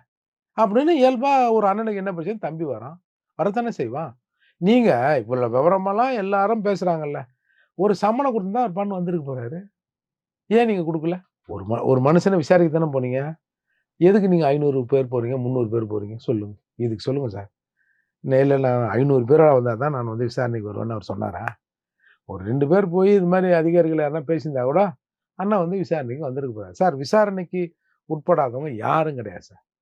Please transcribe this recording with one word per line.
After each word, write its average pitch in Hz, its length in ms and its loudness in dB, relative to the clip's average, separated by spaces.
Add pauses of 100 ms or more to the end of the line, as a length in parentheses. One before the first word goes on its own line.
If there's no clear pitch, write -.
(580)
அப்படின்னு 226 440 2
இயல்பா 262 500 4
ஒரு 214 160 2
அண்ணனுக்கு 208 360 -2
என்ன 196 80 -4
பிரச்சனை, 180 280 -6
தம்பி 160 260 -8
வரான், 127 300 -8 (460)
வரத்தானே 208 260 -2
செய்வான். 139 520 -8 (380)
நீங்க 165 640 4
இவ்வளவு 120 380 -2
விவரமெல்லாம் 196 560 0
எல்லாரும் 202 500 -2
பேசுறாங்கல்ல, 160 640 0 (500)
ஒரு 196 260 2
சம்மனை 240 300 2
கொடுத்திருந்தா 214 320 -2
அவர் 214 80 -2
பண்ணு 202 220 -4
வந்திருக்க 170 420 -4
போறாரு. 127 240 -10 (840)
ஏன் 226 220 4
நீங்க 196 140 0
கொடுக்கல? 165 400 -4 (260)
ஒரு 95 180 -10
ம-, 113 180 -4
ஒரு 131 180 4
மனுஷனை 170 340 4
விசாரிக்க 165 440 4
தானே 160 120 -2
போனீங்க. 131 420 -4 (600)
எதுக்கு 196 320 4
நீங்க 170 180 4
ஐந்நூறு 139 400 0
பேர் 135 200 0
போறீங்க, 123 320 -4
முந்நூறு 123 320 -2
பேர் 110 220 -4
போறீங்க? 104 240 -6
சொல்லுங்க, 104 400 -6 (200)
இதுக்கு 113 240 -4
சொல்லுங்க 131 300 -4
சார். 98 220 -12 (680)
"இல்ல, 135 200 2
இல்ல, 139 180 4
நான் 123 320 0
ஐந்நூறு 127 360 2
பேரோட 151 280 6
வந்தா 120 220 2
தான் 139 160 -2
நான் 123 140 -4
வந்து 113 180 -6
விசாரணைக்கு 117 460 -4
வருவேன்னு" 110 200 -6
அவர் 110 140 -8
சொன்னாரா? 104 420 -8 (800)
ஒரு 92 180 -12
ரெண்டு 135 240 0
பேர் 190 220 2
போய் 190 240 4
இது 190 120 4
மாதிரி 180 280 2
அதிகாரிகள் 165 440 2
யாருன்னா 151 300 -2
பேசியிருந்தா 147 360 -4
கூட 170 300 2 (420)
அண்ணா 208 220 -2
வந்து 180 200 -2
விசாரணைக்கு 151 460 -6
வந்திருக்க 131 320 -8
போறாரு. 98 160 -14
சார், 175 240 0
விசாரணைக்கு 180 800 -2 (340)
உட்படாதவங்க 147 640 -2
யாரும் 147 400 -2
கிடையாது 101 280 -12
சார். - 200 -20 (180)